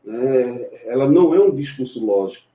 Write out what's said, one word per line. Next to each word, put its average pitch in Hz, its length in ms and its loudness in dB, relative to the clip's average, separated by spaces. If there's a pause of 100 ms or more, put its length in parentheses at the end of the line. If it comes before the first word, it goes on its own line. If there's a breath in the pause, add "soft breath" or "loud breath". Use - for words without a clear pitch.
É, 123 800 -2
ela 131 220 0
não 165 260 4
é 185 60 4
um 196 140 4
discurso 131 500 -8
lógico. 98 500 -2